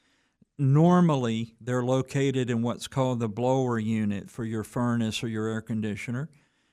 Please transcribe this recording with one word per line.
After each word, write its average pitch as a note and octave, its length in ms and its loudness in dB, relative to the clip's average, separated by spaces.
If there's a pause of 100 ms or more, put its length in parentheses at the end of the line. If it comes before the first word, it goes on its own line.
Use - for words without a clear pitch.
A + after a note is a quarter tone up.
(600)
Normally, C#3+ 1000 4
they're B2 240 -2
located C3+ 680 0
in A#2 120 0
what's A#2 260 -4
called B2+ 320 -2
the A#2 100 -2
blower B2 500 0
unit G#2+ 500 -2
for A#2 160 -10
your A2 180 -4
furnace A#2 600 -2
or A#2 40 -4
your A2 200 -2
air A2 140 -4
conditioner. A2+ 680 -6 (420)